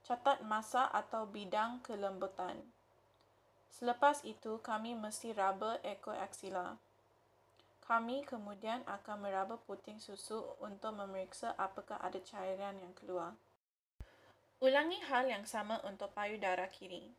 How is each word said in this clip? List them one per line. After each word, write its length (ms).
Catat 480
masa 400
atau 400
bidang 560
kelembutan. 720
Selepas 560
itu, 400
kami 320
mesti 400
raba 480
ekor 320
aksila. 640
Kami 400
kemudian 640
akan 400
meraba 320
puting 400
susu 400
untuk 320
memeriksa 640
apakah 400
ada 240
cairan 560
yang 160
keluar. 400
Ulangi 480
hal 160
yang 160
sama 400
untuk 320
payudara 560
kiri. 460